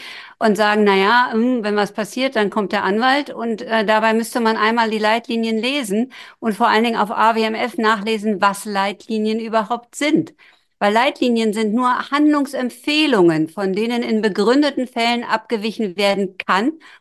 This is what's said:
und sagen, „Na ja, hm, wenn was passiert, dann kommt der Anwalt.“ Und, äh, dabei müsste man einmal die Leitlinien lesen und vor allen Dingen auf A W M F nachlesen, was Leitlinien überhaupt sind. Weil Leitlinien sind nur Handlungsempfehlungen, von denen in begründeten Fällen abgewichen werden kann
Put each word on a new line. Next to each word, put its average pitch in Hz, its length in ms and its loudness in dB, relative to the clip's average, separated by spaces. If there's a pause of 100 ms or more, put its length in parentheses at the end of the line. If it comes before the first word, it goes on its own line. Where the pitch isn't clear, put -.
(380)
und 214 180 2
sagen, 208 280 2
„Na 196 120 4
ja, 226 360 4
hm, 240 320 0
wenn 208 120 -2
was 202 160 0
passiert, 254 420 -4
dann 208 140 2
kommt 196 240 -2
der 202 100 0
Anwalt.“ 254 460 2
Und, 226 320 -6
äh, 220 240 -2
dabei 214 300 2
müsste 226 260 -2
man 220 160 2
einmal 220 320 0
die 214 100 -2
Leitlinien 226 600 0
lesen 240 560 -2 (240)
und 226 160 -2
vor 233 140 2
allen 214 160 4
Dingen 233 120 0
auf 202 140 -2
A 220 240 2
W 226 80 0
M 220 120 -2
F 226 220 -6
nachlesen, 214 640 0
was 196 240 0
Leitlinien 214 760 -4
überhaupt 226 560 -4
sind. 294 360 0 (460)
Weil 208 160 0
Leitlinien 233 580 0
sind 214 220 -2
nur 247 360 0
Handlungsempfehlungen, 262 1400 2
von 196 240 -4
denen 233 280 -2
in 226 200 -2
begründeten 240 640 2
Fällen 240 380 -2
abgewichen 214 720 -4
werden 196 400 0
kann 214 340 0 (280)